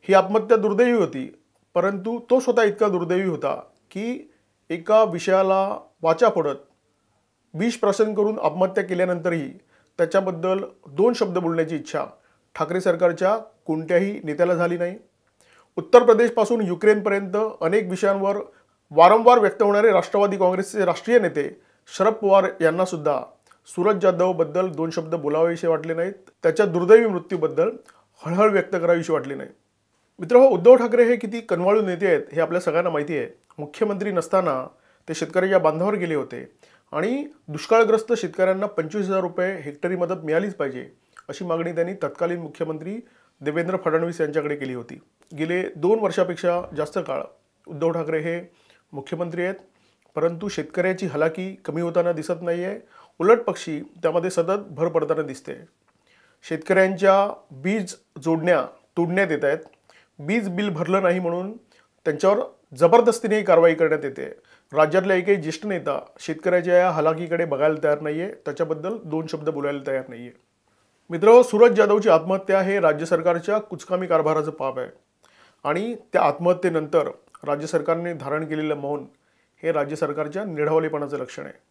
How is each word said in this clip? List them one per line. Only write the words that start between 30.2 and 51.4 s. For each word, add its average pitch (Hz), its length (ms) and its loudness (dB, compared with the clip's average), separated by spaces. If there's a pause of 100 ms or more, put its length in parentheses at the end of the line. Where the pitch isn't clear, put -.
उद्धव 220 260 10
ठाकरे 240 300 4
हे 240 120 4
किती 226 240 -8
कनवाळू 202 420 0
नेते 185 240 -2
आहेत 165 140 4 (120)
हे 156 80 -2
आपल्या 170 200 0
सगळ्यांना 175 300 0
माहिती 151 280 -4
आहे. 117 80 -6 (320)
मुख्यमंत्री 202 540 -4
नसताना 165 540 -2 (420)
ते 160 60 -8
शेतकऱ्याच्या 185 440 0
बांधावर 165 360 0
गेले 175 200 -4
होते 127 380 -8 (400)
आणि 240 340 -4 (220)
दुष्काळग्रस्त 220 640 2
शेतकऱ्यांना 190 540 -2
पंचवीस 196 400 -6
हजार 190 140 0
रुपये 180 360 -4
हेक्टरी 156 400 -8
मदत 175 280 -4
मिळालीच 175 300 -2
पाहिजे, 127 360 -8 (380)
अशी 180 160 -12
मागणी 170 280 -4
त्यांनी 170 200 -4
तत्कालीन 175 480 -6
मुख्यमंत्री 160 600 -10 (400)
देवेंद्र 165 440 -4
फडणवीस 165 360 -2
यांच्याकडे 147 360 -2
केली 131 180 -8
होती. 117 260 -14 (380)
गेले 175 380 -4
दोन 185 220 0
वर्षापेक्षा 180 640 -2 (140)
जास्त 147 300 -6
काळ 139 160 -6 (460)
उद्धव 165 220 -2
ठाकरे 160 280 -4
हे 170 320 -8 (420)
मुख्यमंत्री 165 500 -8
आहेत, 190 120 -4 (600)
परंतु 170 340 -4
शेतकऱ्याची 185 580 -4
हलाखी 165 580 -4